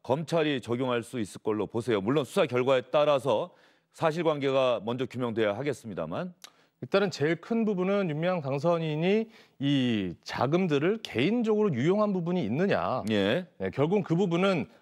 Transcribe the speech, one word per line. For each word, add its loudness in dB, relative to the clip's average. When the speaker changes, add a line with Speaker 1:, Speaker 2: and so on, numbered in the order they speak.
Speaker 1:
검찰이 -2
적용할 -2
수 -8
있을 -8
걸로 -2
보세요? 0
물론 0
수사 0
결과에 2
따라서 2
사실관계가 2
먼저 -2
규명돼야 0
하겠습니다만. -6
Speaker 2:
일단은 0
제일 0
큰 -2
부분은 0
윤미향 -2
당선인이 0
이 0
자금들을 0
개인적으로 0
유용한 2
부분이 -2
있느냐. 0
Speaker 1:
예. 2
Speaker 2:
네, -4
결국은 2
그 -2
부분은 2